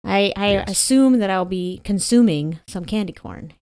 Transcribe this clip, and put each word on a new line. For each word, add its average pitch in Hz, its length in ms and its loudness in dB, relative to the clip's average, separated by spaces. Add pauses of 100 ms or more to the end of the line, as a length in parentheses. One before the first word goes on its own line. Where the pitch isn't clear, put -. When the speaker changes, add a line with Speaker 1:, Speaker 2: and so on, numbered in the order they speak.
Speaker 1:
I, 196 320 0
I 202 160 0
Speaker 2:
Yes. 196 200 -2
Speaker 1:
assume 262 480 4
that 196 100 0
I'll 185 160 0
be 185 400 -6
consuming 175 800 2
some 180 160 -10
candy 208 300 -6
corn - 500 -16